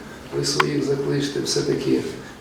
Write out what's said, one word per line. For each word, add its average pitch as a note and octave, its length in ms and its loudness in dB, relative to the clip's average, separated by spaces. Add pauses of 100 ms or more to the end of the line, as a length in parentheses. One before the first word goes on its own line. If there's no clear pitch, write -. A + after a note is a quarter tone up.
(360)
ви C#3+ 80 0
своїх C#3+ 400 2
закличте, C3+ 560 0
все-таки - 600 2 (400)